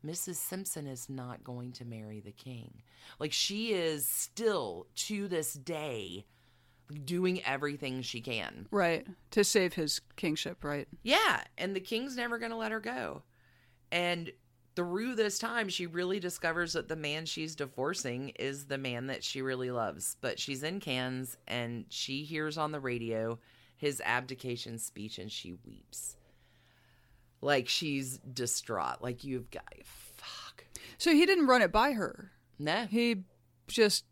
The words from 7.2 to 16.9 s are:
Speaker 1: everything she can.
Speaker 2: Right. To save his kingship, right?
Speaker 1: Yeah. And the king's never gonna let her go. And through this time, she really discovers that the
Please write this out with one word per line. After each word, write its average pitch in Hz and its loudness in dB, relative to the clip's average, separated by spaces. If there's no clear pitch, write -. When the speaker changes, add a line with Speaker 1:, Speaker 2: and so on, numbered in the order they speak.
Speaker 1:
everything 135 -2
she - -6
can. 95 -6
Speaker 2:
Right. 170 4
To 208 6
save 185 6
his 156 0
kingship, 160 -2
right? 147 -4
Speaker 1:
Yeah. 330 4
And 196 0
the 190 -2
king's 247 -4
never 240 -2
gonna 226 -4
let 220 -2
her 220 -2
go. 220 -6
And 175 0
through 190 0
this 208 2
time, 226 0
she 175 -2
really 180 0
discovers 170 0
that - 0
the 160 -2